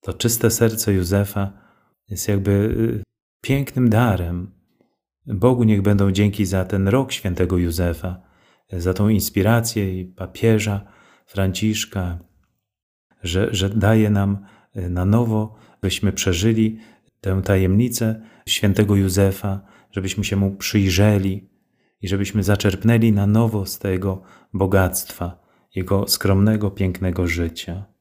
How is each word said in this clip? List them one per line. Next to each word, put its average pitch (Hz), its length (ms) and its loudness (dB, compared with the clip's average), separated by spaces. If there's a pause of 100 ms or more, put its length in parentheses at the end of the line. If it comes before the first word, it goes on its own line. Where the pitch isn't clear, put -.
To - 120 -10
czyste 113 380 0
serce 110 420 0
Józefa 98 600 0 (560)
jest - 200 -8
jakby, 101 220 0
y, 110 520 0 (380)
pięknym 131 500 0
darem. 92 600 0 (760)
Bogu 120 380 2
niech 107 180 4
będą 98 300 4
dzięki 101 340 0
za 92 180 0
ten 98 240 0
rok 131 240 0
świętego 90 460 -2
Józefa, 87 640 -4 (500)
za 92 220 -2
tą 101 140 2
inspirację 104 920 0
i 90 40 -8
papieża 104 800 -2 (400)
Franciszka, 95 920 -4 (1040)
że, 92 320 -2
że 98 160 -2
daje 107 400 2
nam, 101 360 0 (300)
y, 90 140 -6
na 90 140 -2
nowo, 110 500 0 (280)
byśmy 98 300 -2
przeżyli 110 680 0 (420)
tę 95 220 -2
tajemnicę 110 800 0 (240)
świętego 101 500 2
Józefa, 98 640 0 (300)
żebyśmy 98 340 -6
się 101 120 -2
mu 98 200 0
przyjrzeli, 98 960 0 (520)
i 92 40 -6
żebyśmy 98 340 -2
zaczerpnęli 107 680 2
na 101 140 2
nowo 107 400 2
z - 120 -12
tego 92 440 -4 (300)
bogactwa, 92 880 -2 (320)
jego 95 340 -2
skromnego, 104 640 2
pięknego 92 560 -2
życia. 85 580 -6 (160)